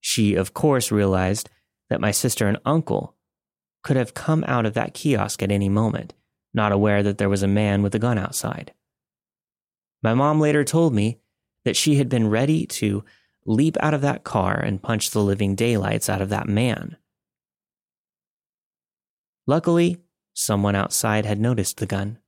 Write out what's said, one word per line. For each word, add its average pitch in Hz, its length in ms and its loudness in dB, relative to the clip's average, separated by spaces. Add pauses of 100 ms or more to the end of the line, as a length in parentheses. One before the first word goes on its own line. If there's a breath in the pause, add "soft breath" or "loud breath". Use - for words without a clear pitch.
She, 104 340 0
of 92 200 -2
course, 139 360 0
realized 98 600 0 (400 soft breath)
that - 100 -2
my 107 120 0
sister 120 360 0
and 107 160 0
uncle 143 500 -2 (680)
could 131 160 0
have 120 160 -2
come 156 320 -2
out 120 180 0
of 107 80 0
that - 220 -4
kiosk 104 480 -2
at 98 100 0
any 101 160 2
moment, 107 460 0 (400)
not 104 180 2
aware 101 300 4
that 101 160 0
there 101 100 0
was 98 140 0
a 101 40 0
man 101 360 2
with 101 120 0
a 110 40 0
gun 120 180 0
outside. - 560 -6 (1300)
My 113 120 2
mom 147 260 2
later 151 240 4
told 160 300 2
me 107 240 0 (440)
that 107 140 0
she 147 200 2
had 139 120 2
been 113 220 2
ready 139 340 0
to 101 400 -2 (400 soft breath)
leap 127 360 0
out 156 120 0
of 147 80 -2
that 143 240 -2
car 98 340 0
and 98 240 -4
punch 110 280 -4
the 107 120 0
living 98 320 0
daylights 110 540 -2
out 98 140 -2
of 98 80 -4
that - 180 -4
man. 107 480 -2 (2500)
Luckily, 170 540 2 (320)
someone 101 420 0
outside 107 520 0
had 104 120 -2
noticed 110 380 -2
the - 80 -4
gun. 101 440 -4